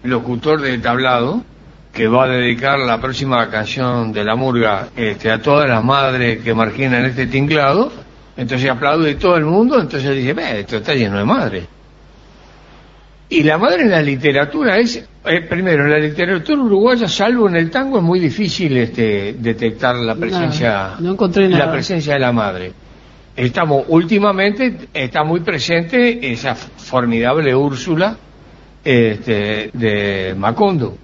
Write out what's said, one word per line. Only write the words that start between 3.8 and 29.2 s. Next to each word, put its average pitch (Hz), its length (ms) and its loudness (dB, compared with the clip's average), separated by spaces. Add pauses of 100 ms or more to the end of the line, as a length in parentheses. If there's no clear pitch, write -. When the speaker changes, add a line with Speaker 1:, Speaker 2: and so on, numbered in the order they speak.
Speaker 1:
de 104 100 -4
La 110 120 0
Murga, 117 600 0
este, 107 360 -2
a 110 100 0
todas 147 260 2
las 113 160 2
madres 127 600 0
que 117 100 0
marginan 120 520 0
este 127 200 -2
tinglado, 143 640 2 (460)
entonces 127 320 -2
aplaude 143 460 0
todo 180 220 2
el 151 80 2
mundo, 226 360 2
entonces 139 340 -2
dice, 135 180 -2
"Ve, 127 260 -4
esto 104 180 -6
está 127 160 -2
lleno 104 240 0
de 101 80 0
madres". 104 380 -2 (1700)
Y 160 120 4
la 156 160 4
madre 311 240 2
en 214 80 4
la 165 100 4
literatura 147 800 0
es, - 260 -2 (200)
eh, 170 220 2
primero, 175 380 2
en 147 60 4
la 151 80 4
literatura 175 640 0
uruguaya, 226 440 2
salvo 220 400 2
en 170 100 2
el 165 120 2
tango, 269 300 -2
es 170 40 2
muy 180 160 2
difícil, 165 580 -2
este, 107 600 -2
detectar 117 600 -2
la 113 180 -2
Speaker 2:
No, 110 40 -10
Speaker 1:
presencia, 104 800 -2
Speaker 2:
no 175 120 -2
encontré 190 360 2
Speaker 1:
la 185 120 4
Speaker 2:
nada. 147 120 2
Speaker 1:
presencia 147 440 -2
de 139 40 0
la 123 120 2
madre. 92 400 -2 (640)
Estamos, 139 540 0
últimamente, 202 880 2 (160)
está 151 320 -4
muy 165 180 0
presente 170 880 0
esa 117 240 -4
formidable 127 1000 0
Úrsula, 156 640 0 (680)
este, 107 920 0